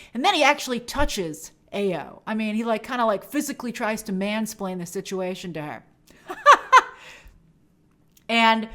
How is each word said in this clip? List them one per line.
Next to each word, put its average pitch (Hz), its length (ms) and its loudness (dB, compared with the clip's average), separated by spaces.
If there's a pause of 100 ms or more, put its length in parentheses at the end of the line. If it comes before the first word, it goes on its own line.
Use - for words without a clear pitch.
(140)
And 240 100 -4
then 403 100 4
he 311 80 4
actually 269 380 2
touches 233 720 -4 (200)
Ayo. 175 540 -4
I 214 80 -6
mean, 214 200 -2
he, 220 100 -2
like, 220 180 0
kinda, 247 220 -4
like, 202 200 0
physically 269 480 -6
tries 214 320 -4
to 208 80 -6
mansplain 196 640 -4
the 175 80 -8
situation 185 680 -8
to 156 80 -8
her. 139 220 -12 (440)
<laughs> - 640 6 (1400)
And 226 460 4